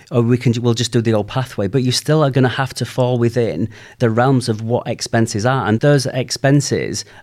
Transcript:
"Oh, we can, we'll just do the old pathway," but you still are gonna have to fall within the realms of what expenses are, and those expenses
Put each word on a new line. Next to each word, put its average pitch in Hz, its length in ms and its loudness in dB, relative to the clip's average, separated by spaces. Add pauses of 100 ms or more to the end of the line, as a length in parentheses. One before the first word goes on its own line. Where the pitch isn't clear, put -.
(100)
"Oh, 123 120 2
we 120 160 2
can, 120 240 2
we'll 120 120 2
just 117 180 -2
do 120 100 2
the 110 100 0
old 104 160 0
pathway," 107 400 -4
but 127 140 0
you 127 100 0
still 156 320 0
are 139 60 0
gonna 131 180 2
have 127 260 -4
to 123 120 -6
fall 123 320 0
within 113 500 0 (300)
the 123 100 2
realms 123 400 2
of 110 140 -4
what 113 260 -2
expenses 113 560 -2
are, 127 240 0
and 110 120 2
those 147 260 4
expenses 123 1000 -2 (180)